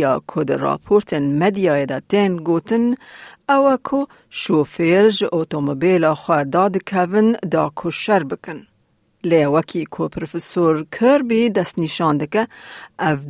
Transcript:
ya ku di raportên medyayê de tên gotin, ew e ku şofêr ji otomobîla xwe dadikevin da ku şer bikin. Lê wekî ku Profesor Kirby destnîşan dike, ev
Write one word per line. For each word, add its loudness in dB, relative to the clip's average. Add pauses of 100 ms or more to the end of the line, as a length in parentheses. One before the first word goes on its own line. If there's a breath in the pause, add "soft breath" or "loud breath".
ya 2 (100)
ku -4
di 0
raportên -2 (160)
medyayê 0
de -6
tên 0
gotin, 0 (520 loud breath)
ew 4
e 0
ku -4 (240 soft breath)
şofêr 2
ji -2
otomobîla 0
xwe -2
dadikevin 2 (160)
da 2
ku -6
şer 0
bikin. -12 (580)
Lê 4
wekî -2
ku -6
Profesor -2
Kirby 0
destnîşan -2
dike, -2 (540 loud breath)
ev 0 (120)